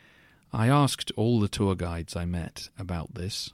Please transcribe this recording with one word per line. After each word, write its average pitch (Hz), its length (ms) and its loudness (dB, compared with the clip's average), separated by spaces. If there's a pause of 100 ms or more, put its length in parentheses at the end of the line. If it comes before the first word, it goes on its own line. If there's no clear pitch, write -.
(520)
I 110 160 4
asked 143 480 4
all 113 220 4
the 104 100 4
tour 98 280 0
guides 85 400 -4
I 87 80 -4
met 87 520 -6
about 87 380 -6
this, - 400 -6